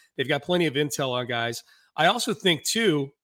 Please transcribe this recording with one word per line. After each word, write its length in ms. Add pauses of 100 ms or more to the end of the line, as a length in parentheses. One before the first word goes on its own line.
(160)
They've 120
got 140
plenty 240
of 80
intel 380
on 140
guys. 360 (340)
I 100
also 280
think, 300
too, 480 (120)